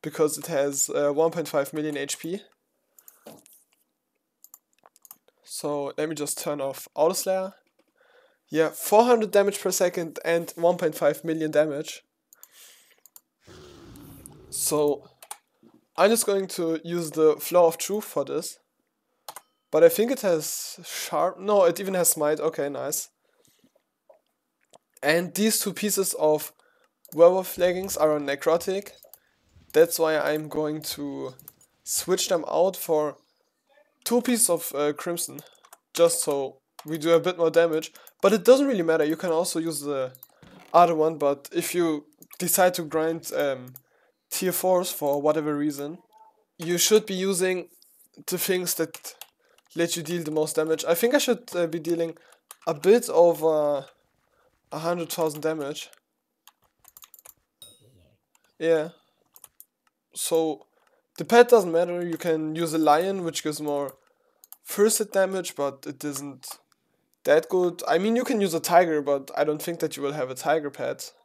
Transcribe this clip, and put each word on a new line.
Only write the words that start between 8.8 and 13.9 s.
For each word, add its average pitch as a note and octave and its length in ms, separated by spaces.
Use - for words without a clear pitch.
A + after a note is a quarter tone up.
hundred A3+ 240
damage G3+ 320
per F#3+ 80
second F3+ 560
and E3+ 300
one E3+ 220
point - 180
five D#3 280
million D#3+ 280
damage. D3+ 500